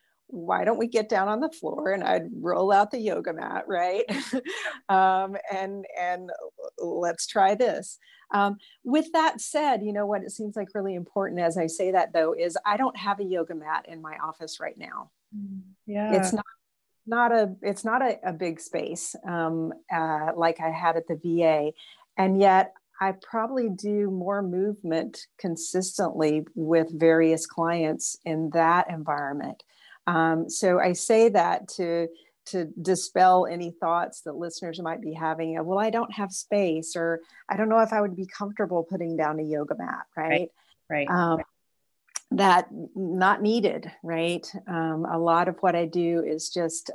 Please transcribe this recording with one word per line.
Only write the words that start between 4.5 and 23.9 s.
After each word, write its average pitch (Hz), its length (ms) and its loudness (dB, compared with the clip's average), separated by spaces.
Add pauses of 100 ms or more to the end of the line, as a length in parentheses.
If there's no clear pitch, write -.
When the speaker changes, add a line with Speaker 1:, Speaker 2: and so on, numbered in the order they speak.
Speaker 1:
Um, 190 480 2 (160)
and, 190 340 -6 (100)
and 180 360 -4 (460)
let's 170 500 -4
try 196 260 4
this. 208 420 -2 (360)
Um, 202 260 2 (240)
with 311 300 0
that 320 280 2
said, 277 440 0
you 208 80 -2
know, 202 140 -2
what 202 180 -2
it 190 80 -12
seems 214 240 -8
like 196 180 -6
really 196 220 -4
important 175 440 -4
as 170 160 2
I 165 120 0
say 185 240 0
that, 180 200 2
though, 165 200 2
is 170 340 -2
I 208 100 2
don't 254 200 0
have 202 240 -2
a 202 40 -4
yoga 180 300 -2
mat 156 340 -6
in 160 140 -14
my 156 160 -12
office 160 400 -10
right - 180 -8
now. - 340 -14 (260)
Speaker 2:
Mm, 196 240 -10 (260)
yeah. 208 280 -2
Speaker 1:
It's 190 180 2
not, 208 120 -2 (600)
not 240 240 4
a, 214 320 4
it's 196 220 -4
not 233 180 2
a, 240 220 0
a 180 80 -2
big 165 260 -4
space, - 560 -8 (100)
um, 165 480 -2 (200)
uh, 160 420 0
like 165 260 0
I 160 100 -2
had 165 260 0
at 165 100 -2
the 170 80 -4
V 170 300 0
A. 156 280 4 (440)
And 190 240 4
yet 190 340 6 (260)
I 190 220 0
probably 233 480 -2
do 208 400 -2